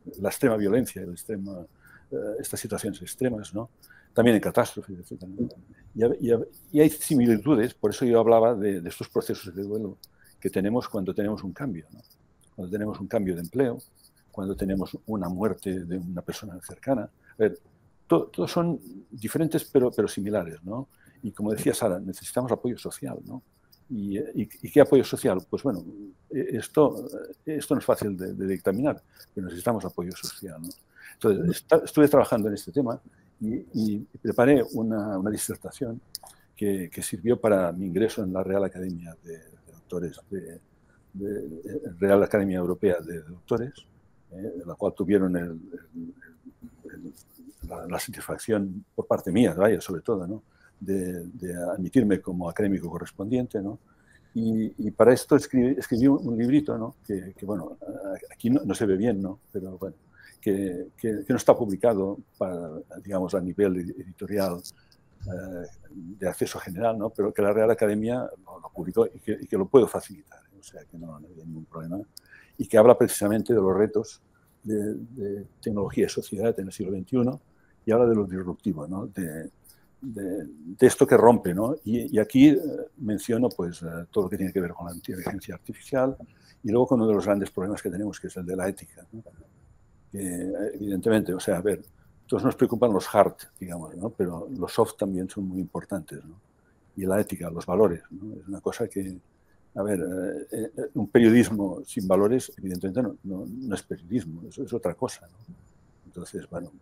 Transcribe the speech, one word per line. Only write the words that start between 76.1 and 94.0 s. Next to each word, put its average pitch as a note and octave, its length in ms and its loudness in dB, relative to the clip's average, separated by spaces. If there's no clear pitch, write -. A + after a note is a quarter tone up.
en F#2+ 80 -6
el F#2+ 60 -12
siglo F#2+ 180 -6
veintiuno B2 480 -2
y A2 60 2
habla A#2+ 140 6
de A#2 100 6
lo G#2 100 2
disruptivo, F2+ 640 -6
¿no? F#2+ 200 -8
De, D#2+ 420 -10
de, G2 440 -8
de F2+ 420 4
esto B2+ 200 6
que B2 100 8
rompe, G#2+ 380 6
¿no? A2+ 280 -2
Y, A2+ 320 -2
y G#2 40 4
aquí, C3 300 8
eh, C#3 100 4
menciono, A2+ 520 0
pues, F2 320 -8
eh, E2+ 300 -10
todo G2+ 140 2
lo F2+ 40 -4
que G2 80 -6
tiene F#2 160 -4
que G2 80 0
ver F2 120 -4
con E2 120 -12
la F2 80 -12
inteligencia F2+ 600 -8
artificial C3 600 -4
y - 60 -4
luego A#2+ 180 4
con B2+ 120 4
uno A2 100 4
de G#2+ 60 6
los F#2 100 2
grandes G2+ 240 2
problemas G2 320 -6
que - 80 -4
tenemos, F#2 300 -6
que - 80 -12
es F2+ 100 -12
el F2+ 80 -8
de F2+ 100 -2
la F#2 140 4
ética, F2+ 420 -12
¿no? A2 120 -16
Que, G2 80 -10
eh, F#2 560 -4
evidentemente, G2+ 580 2
o F2+ 60 -4
sea, G2 180 0
a E2+ 40 -4
ver, F#2 200 0
todos G2+ 160 0
nos B2 120 4
preocupan A2+ 380 4
los F2+ 200 0
hard, F#2 220 6
digamos, E2+ 360 -10
¿no? F#2 160 -6